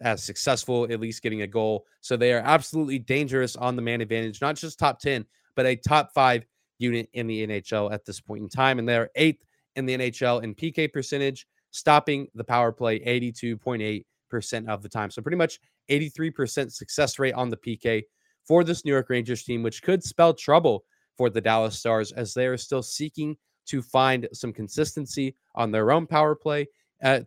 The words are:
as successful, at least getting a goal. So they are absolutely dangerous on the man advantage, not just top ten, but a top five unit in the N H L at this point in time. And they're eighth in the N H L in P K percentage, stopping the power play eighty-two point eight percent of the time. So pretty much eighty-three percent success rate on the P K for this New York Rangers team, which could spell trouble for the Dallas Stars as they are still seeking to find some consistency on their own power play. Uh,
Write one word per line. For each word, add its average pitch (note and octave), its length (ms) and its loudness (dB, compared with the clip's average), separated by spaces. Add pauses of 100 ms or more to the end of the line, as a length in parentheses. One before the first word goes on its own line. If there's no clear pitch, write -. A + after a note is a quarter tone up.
as A2 240 -2
successful, A#2+ 680 -2
at A2+ 80 -4
least A2+ 240 -8
getting A2 200 -4
a G2+ 40 -6
goal. G#2+ 400 -2 (140)
So - 160 -4
they A#2+ 160 4
are A#2 120 0
absolutely D3 540 2
dangerous C3 560 -2
on B2 220 -2
the B2 60 -4
man A#2 180 -2
advantage, A2+ 400 -4
not D3+ 160 -2
just D#3+ 220 -12
top C#3+ 200 2
ten, C3 260 -2 (300)
but B2+ 120 2
a B2+ 100 2
top D3 360 2
five B2+ 320 4 (340)
unit A#2 340 -2
in A#2+ 140 -6
the A2 160 -4
N G#2+ 80 -4
H G2+ 220 -6
L G#2 200 0
at G#2 120 -6
this - 160 -12
point G#2+ 220 -10
in G2 60 -10
time. C3 300 2
And A#2 100 -2
they're A#2 260 2
eighth D#3 300 2 (320)
in C3+ 100 -4
the B2+ 80 -2
N B2+ 60 -4
H B2 220 -4
L A#2+ 160 4
in A2 160 -8
P D#3+ 180 -6
K D#3 160 0
percentage, C#3 580 -4 (240)
stopping D3 640 4
the A2 100 -10
power A#2+ 280 2
play A2+ 240 -2
eighty-two A#2+ 600 -2
point A#2+ 240 -4
eight G#2+ 240 -4 (240)
percent A2+ 380 -6
of G#2 140 -6
the G#2 60 -14
time. G#2 220 -6
So A2+ 120 -12
pretty D3+ 140 -4
much E3 240 0 (280)
eighty-three D#3 420 -2
percent C3+ 420 -2
success - 480 -2
rate C3 140 2
on B2 140 -2
the A2+ 80 -6
P A2+ 200 -8
K A2+ 280 0 (400)
for E3+ 200 6
this E3+ 200 -4
New D3 60 -2
York C3 180 2
Rangers A#2+ 360 -2
team, A#2 180 -4
which A2+ 220 -6
could F3+ 180 2
spell E3+ 320 6
trouble D3 500 4 (320)
for B2 140 2
the A2 100 -2
Dallas A2 380 2
Stars A2 320 0
as A2+ 240 -8
they B2+ 120 0
are B2+ 100 -2
still B2+ 260 -4
seeking D3+ 540 -8 (300)
to C3+ 140 -6
find C3 520 2
some A#2+ 200 -8
consistency C3+ 840 -4 (180)
on A#2 160 -2
their A2 220 4
own E3 140 4
power D3+ 280 2
play. D3 340 -4 (340)
Uh, C3 240 4